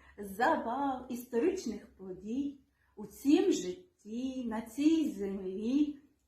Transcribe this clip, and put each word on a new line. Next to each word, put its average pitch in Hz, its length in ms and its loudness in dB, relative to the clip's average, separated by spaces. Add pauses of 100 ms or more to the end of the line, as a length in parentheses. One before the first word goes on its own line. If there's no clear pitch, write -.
(180)
забав, 247 960 0
історичних 240 760 -2
подій, 208 720 -8 (360)
у 214 100 -12
цім 330 460 4
житті, 240 960 -4
на 220 140 -4
цій 302 500 4
землі, 202 880 0 (260)